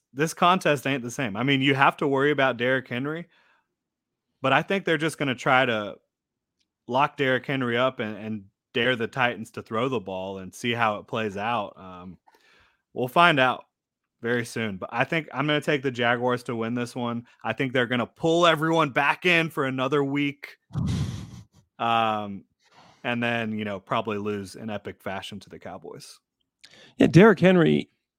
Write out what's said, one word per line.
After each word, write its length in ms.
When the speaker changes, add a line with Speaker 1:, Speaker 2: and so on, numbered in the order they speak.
Speaker 1:
this 180
contest 540
ain't 160
the 80
same. 260
I 60
mean, 180
you 140
have 240
to 100
worry 220
about 260
Derrick 320
Henry, 400
but 140
I 80
think 240
they're 100
just 220
gonna 160
try 320
to 300
lock 300
Derrick 260
Henry 320
up 240
and, 160
and 280
dare 240
the 100
Titans 440
to 120
throw 280
the 100
ball 380
and 160
see 180
how 240
it 100
plays 300
out. 400
Um, 400
we'll 120
find 320
out 280
very 240
soon, 320
but 120
I 140
think 300
I'm 120
gonna 140
take 220
the 80
Jaguars 540
to 120
win 180
this 220
one. 300
I 80
think 220
they're 120
gonna 200
pull 400
everyone 420
back 380
in 240
for 160
another 360
week. 540
Speaker 2:
<laughs> 140
Speaker 1:
Um, 680
and 180
then, 360
you 60
know, 160
probably 380
lose 360
in 160
epic 300
fashion 400
to 100
the 80
Cowboys. 600
Speaker 3:
Yeah, 100
Derrick 320
Henry, 480